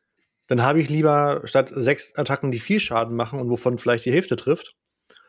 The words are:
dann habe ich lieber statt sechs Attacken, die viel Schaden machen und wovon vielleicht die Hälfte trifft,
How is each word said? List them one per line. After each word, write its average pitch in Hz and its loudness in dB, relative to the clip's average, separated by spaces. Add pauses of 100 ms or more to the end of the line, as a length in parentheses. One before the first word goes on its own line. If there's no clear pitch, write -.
(460)
dann 123 2
habe 147 4
ich 151 0
lieber 147 2
statt 131 2
sechs 131 -2
Attacken, 139 -2
die 117 -4
viel 202 0
Schaden 117 -2
machen 120 -4
und 123 -4
wovon 120 0
vielleicht 120 0
die 123 -2
Hälfte 117 0
trifft, - -4 (540)